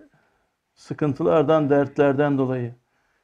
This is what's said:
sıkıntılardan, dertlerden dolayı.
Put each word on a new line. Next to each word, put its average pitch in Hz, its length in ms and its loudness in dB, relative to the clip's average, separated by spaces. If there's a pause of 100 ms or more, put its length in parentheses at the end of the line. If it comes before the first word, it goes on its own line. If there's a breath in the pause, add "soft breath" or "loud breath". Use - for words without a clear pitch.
(760)
sıkıntılardan, 151 960 0
dertlerden 143 680 0
dolayı. 127 360 -4 (500)